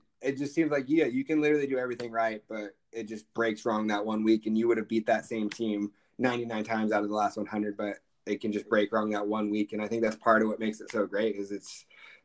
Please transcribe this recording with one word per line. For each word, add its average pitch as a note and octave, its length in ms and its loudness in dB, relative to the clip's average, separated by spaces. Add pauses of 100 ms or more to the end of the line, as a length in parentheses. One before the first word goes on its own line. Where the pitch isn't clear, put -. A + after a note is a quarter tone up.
(220)
it C3 160 -2
just C#3+ 160 -6
seems D#3+ 160 2
like, C#3 180 0
yeah, D#3 160 4
you B2+ 180 0
can D3+ 200 0
literally D3+ 240 4
do C3+ 100 0
everything A#2+ 360 -4
right, A2+ 360 0
but G#2+ 260 -8 (180)
it A2+ 120 -6
just G#2+ 300 -12
breaks A2+ 320 0
wrong G#2+ 220 2
that G#2 180 0
one A2 180 0
week, A2 220 4
and A2 100 2
you A#2 120 4
would A2+ 100 4
have A2 100 -6
beat A2+ 160 0
that A2 220 2
same A2 240 -4
team G#2 420 -4 (280)
ninety-nine A#2 440 -2
times A2 260 0
out G#2 140 2
of G#2 40 -4
the G#2 60 -4
last G#2 220 0
one G#2+ 100 -6
hundred, G#2+ 300 -4
but G#2 220 -6 (280)
it G#2 140 -2
can G#2+ 100 -2
just G#2 180 -4
break G#2+ 220 4
wrong G#2+ 200 0
that G#2 180 -2
one G#2+ 220 0
week. G#2 220 -2
And G#2+ 80 -4
I G#2+ 60 -4
think A2+ 160 0
that's A2 140 0
part A2 260 4
of A2 60 2
what G#2 100 -2
makes A2 220 -4
it - 100 -14
so G#2 160 0
great G2+ 300 -2
is G2+ 160 -6
it's, - 320 -12 (400)